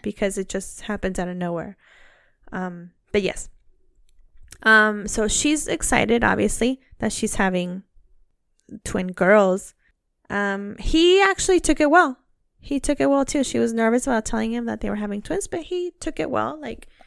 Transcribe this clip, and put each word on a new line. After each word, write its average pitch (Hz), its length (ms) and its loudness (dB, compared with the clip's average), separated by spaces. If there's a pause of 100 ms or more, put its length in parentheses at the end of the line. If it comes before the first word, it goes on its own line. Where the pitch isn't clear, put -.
Because 202 360 -4
it 196 120 -6
just - 320 -10
happens 190 380 -6
out 180 80 -4
of 180 100 -8
nowhere. 170 400 -6 (720)
Um, 180 400 -10 (200)
but 208 100 2
yes. - 280 -6 (1120)
Um, 214 440 4
so 214 200 -2
she's 294 400 0
excited, 233 560 2
obviously, 208 560 0 (200)
that 220 140 -2
she's - 220 -4
having 185 480 -2 (1000)
twin 185 240 -4
girls, 190 640 4 (560)
um, 202 500 -4
he 359 420 6
actually 381 380 2
took 294 200 0
it 294 100 4
well. 311 280 4 (420)
He 277 200 -4
took 277 200 -2
it 277 100 2
well, 277 160 4
too. 277 180 0
She 247 160 -2
was 233 140 0
nervous 226 340 2
about 226 180 0
telling 226 280 -2
him 240 120 -4
that 226 160 -6
they 208 80 -4
were 202 60 -2
having 208 260 -6
twins, 381 260 -6
but 339 140 -6
he 349 380 -6
took - 200 -8
it - 120 -4
well. 254 280 -4
Like, - 280 -14 (200)